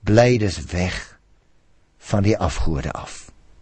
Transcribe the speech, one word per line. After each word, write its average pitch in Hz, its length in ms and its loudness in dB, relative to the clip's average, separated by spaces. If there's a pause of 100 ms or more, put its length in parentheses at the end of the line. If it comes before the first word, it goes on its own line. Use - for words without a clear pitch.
bly 120 360 4
dus 104 200 -2 (140)
weg - 460 -6 (800)
van - 240 -2
die 107 160 2
afgode - 520 -2
af. - 400 -14 (320)